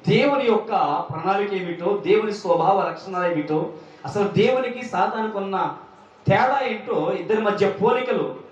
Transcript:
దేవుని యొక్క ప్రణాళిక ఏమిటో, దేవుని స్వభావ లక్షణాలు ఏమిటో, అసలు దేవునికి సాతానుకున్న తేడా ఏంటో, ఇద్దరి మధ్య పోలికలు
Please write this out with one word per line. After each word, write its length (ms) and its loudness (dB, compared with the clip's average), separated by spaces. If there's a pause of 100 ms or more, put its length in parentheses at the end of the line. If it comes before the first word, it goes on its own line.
దేవుని 380 4
యొక్క 240 2 (420)
ప్రణాళిక 420 -2
ఏమిటో, 540 -2
దేవుని 260 4
స్వభావ 560 2
లక్షణాలు 420 -4
ఏమిటో, 420 -2 (320)
అసలు 220 -2
దేవునికి 580 2
సాతానుకున్న 920 -2 (500)
తేడా 360 4
ఏంటో, 560 -2
ఇద్దరి 220 0
మధ్య 280 2
పోలికలు 680 0 (160)